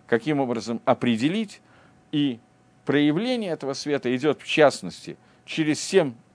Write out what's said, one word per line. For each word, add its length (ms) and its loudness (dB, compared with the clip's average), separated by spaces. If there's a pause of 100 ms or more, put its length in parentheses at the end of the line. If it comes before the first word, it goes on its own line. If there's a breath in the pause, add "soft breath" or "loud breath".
каким 340 0
образом 460 -4
определить, 760 0 (500 soft breath)
и 280 0 (460)
проявление 680 0
этого 220 -6
света 420 -2
идёт, 240 0
в 80 -18
частности – 720 2 (280 soft breath)
через 360 -2
семь 320 2 (220)